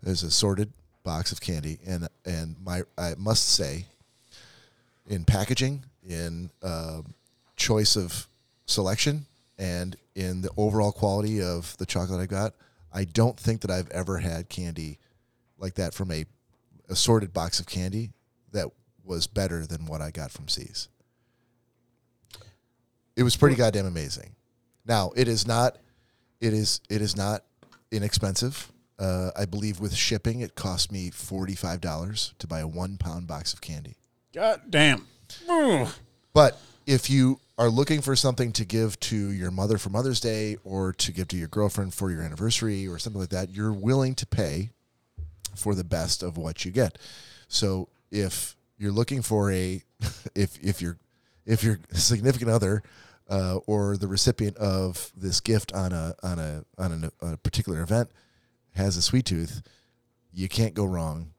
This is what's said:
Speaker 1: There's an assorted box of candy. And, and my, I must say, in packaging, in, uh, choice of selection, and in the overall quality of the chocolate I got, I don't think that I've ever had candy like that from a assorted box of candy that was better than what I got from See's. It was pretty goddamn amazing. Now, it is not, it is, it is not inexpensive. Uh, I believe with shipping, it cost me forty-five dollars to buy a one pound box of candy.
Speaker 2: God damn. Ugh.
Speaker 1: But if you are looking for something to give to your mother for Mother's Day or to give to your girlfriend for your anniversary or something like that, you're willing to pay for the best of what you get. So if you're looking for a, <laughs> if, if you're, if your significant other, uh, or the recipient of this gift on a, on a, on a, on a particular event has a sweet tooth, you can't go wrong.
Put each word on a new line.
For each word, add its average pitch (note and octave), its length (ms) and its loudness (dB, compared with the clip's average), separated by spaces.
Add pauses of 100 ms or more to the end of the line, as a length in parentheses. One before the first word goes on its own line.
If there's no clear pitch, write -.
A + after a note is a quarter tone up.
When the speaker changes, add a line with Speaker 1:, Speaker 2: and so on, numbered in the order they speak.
Speaker 1:
There's F2 200 0
an E2+ 60 -4
assorted G2+ 440 2 (320)
box E2 260 -2
of F2+ 100 -10
candy. D#2 460 -6
And, F2 220 -4 (160)
and E2 400 -6
my, F2+ 180 -4 (140)
I F2 200 -4
must G#2+ 320 2
say, E2 380 0 (1200)
in F#2 180 -4
packaging, C3 600 2 (240)
in, E2+ 420 -6 (120)
uh, E2 400 -6 (540)
choice G#2+ 400 4
of F2+ 320 -4 (380)
selection, C#3 600 0 (320)
and F2+ 380 -4 (180)
in F#2 280 -4
the F#2+ 140 -4
overall G#2 360 2
quality G#2 500 0
of F2 360 -4
the F#2 80 -6
chocolate F2+ 340 -2
I F#2 60 -4
got, G2+ 280 -2 (380)
I G2 120 -2
don't A2+ 320 4
think A2+ 260 -2
that G2+ 80 -4
I've F2+ 200 -2
ever F#2 280 -2
had E2 300 -4
candy E2 500 -8 (600)
like F#2 160 -6
that F2+ 180 -2
from F#2 200 -6
a D#2 120 -4 (640)
assorted G2 440 4
box E2+ 260 -2
of F2 80 -6
candy G2 440 -4 (420)
that F#2 160 -2 (360)
was F2 220 -4
better E2+ 400 -2
than D#2+ 200 -8
what D#2 140 -6
I D2+ 120 -6
got D2+ 180 -8
from C#2+ 160 -16
See's. - 420 -8 (2250)
It B2 80 4
was A#2+ 120 4
pretty C3+ 200 8
goddamn G#2 300 4
amazing. E2 500 -6 (500)
Now, G#2 300 2
it B2 100 4
is A2 180 0
not, A#2+ 340 2 (640)
it A2+ 120 2
is, G#2+ 360 0
it G#2 140 0
is G2 140 -2
not G2+ 260 -2 (480)
inexpensive. G#2 800 -2 (300)
Uh, F#2 360 -2
I G2+ 100 -2
believe G2+ 340 -4
with G#2 160 -2
shipping, A#2 460 0
it - 120 -10
cost F#2 380 -2
me F2+ 180 -6
forty-five F#2 680 -6
dollars F2 580 -6
to - 80 -12
buy D#2+ 140 -4
a D#2+ 80 -4
one F2+ 300 -6
pound E2+ 280 -6
box D#2+ 260 -6
of - 80 -10
candy. - 360 -12 (360)
Speaker 2:
God A3 380 0
damn. D3 380 6 (400)
Ugh. A#3+ 400 4 (440)
Speaker 1:
But D3 240 10 (300)
if C3+ 240 4
you C3+ 300 6 (180)
are A#2 100 6
looking C3+ 320 4
for C3+ 140 0
something B2 380 2
to A2 120 -2
give A2 360 0
to G2+ 320 0
your F2+ 180 -2
mother G2 280 2
for F#2+ 120 -4
Mother's A#2+ 300 0
Day G#2+ 420 -2
or F#2+ 300 -2
to - 200 -2
give F2 160 -2
to F#2 80 -4
your E2 120 -4
girlfriend G2+ 440 0
for G2 180 -2
your D#2+ 120 -2
anniversary G2 640 0
or E2+ 140 -8
something G#2 200 -6
like F2+ 100 -4
that, F#2 200 -2
you're G#2+ 220 -2
willing C3 420 2
to - 120 -6
pay F#2 440 -2 (840)
for G#2 180 0
the F#2 80 -2
best E2 400 -2
of F2 140 -6
what D#2+ 280 -6
you F#2 60 -4
get. G#2 260 2 (520)
So F#2+ 400 0 (240)
if G2+ 420 -2 (240)
you're G2+ 140 -2
looking A#2+ 300 0
for G#2 280 2
a, F#2 320 0 (260)
<laughs> - 280 -10
if, G2+ 260 0
if F#2+ 180 -2
you're, E2+ 180 -4 (460)
if A2 200 2
your G#2 160 2 (120)
significant A#2 580 4
other, G2+ 340 4 (440)
uh, F#2+ 380 0
or G2+ 320 2
the G2 100 -2
recipient G2 480 2
of F#2+ 580 0
this F#2 260 -2
gift G#2+ 340 0
on F#2 180 0
a, E2 300 -4
on F2+ 160 -4
a, D#2 260 -6 (140)
on F2+ 140 -2
a, E2 340 -6
on E2 80 -4
a - 20 -8
particular - 460 -2
event G#2+ 260 2 (680)
has F#2+ 200 2
a E2+ 60 0
sweet B2+ 240 2
tooth, E2 360 -2 (720)
you F#2 160 -4
can't A2 260 0
go G2+ 100 0
wrong. E2 540 -4